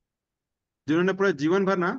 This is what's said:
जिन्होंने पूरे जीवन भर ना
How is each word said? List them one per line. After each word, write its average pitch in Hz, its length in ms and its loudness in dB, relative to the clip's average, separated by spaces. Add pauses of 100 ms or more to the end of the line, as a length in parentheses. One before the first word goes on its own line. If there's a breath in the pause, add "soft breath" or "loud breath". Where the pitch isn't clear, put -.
(880)
जिन्होंने 175 260 2
पूरे 196 200 0
जीवन 165 320 0
भर 190 120 0
ना 180 220 0